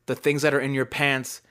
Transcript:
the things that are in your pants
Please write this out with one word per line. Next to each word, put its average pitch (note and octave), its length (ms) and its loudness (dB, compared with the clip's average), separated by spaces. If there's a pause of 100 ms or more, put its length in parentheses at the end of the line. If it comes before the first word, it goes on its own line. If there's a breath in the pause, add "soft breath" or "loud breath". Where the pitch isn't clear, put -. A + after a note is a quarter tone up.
the C3 100 -2
things D3 280 0
that D3+ 100 4
are C#3 80 2
in C#3 140 -2
your C3 100 0
pants C3+ 560 -2 (100)